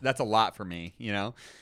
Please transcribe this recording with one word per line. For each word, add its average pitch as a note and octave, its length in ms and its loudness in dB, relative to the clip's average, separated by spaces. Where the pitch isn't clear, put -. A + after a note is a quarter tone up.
that's C3 200 2
a - 20 0
lot A2 320 4
for G#2 80 -10
me, F2 340 -8
you A2+ 140 -6
know? G2+ 240 -2